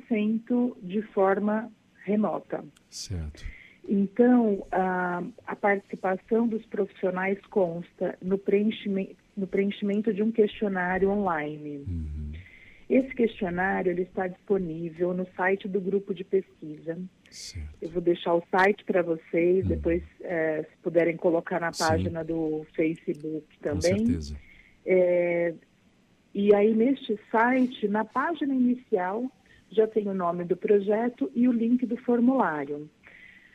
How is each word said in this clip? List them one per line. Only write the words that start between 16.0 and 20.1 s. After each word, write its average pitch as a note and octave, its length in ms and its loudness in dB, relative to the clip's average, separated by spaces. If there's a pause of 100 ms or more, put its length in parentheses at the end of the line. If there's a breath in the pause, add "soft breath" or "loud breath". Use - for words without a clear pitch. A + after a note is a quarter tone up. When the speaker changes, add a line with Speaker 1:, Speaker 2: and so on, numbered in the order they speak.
Speaker 1:
de F3 100 -10
pesquisa. D#3+ 760 -4 (320)
Speaker 2:
Certo. - 380 -12 (140)
Speaker 1:
Eu E3+ 80 -8
vou F3 120 -4
deixar F3 320 2
o E3+ 160 2
site G3 340 4
pra F#3+ 180 0
vocês, E3+ 640 2
Speaker 2:
Uhum. F#3+ 60 0
Speaker 1:
depois, E3+ 320 0 (200)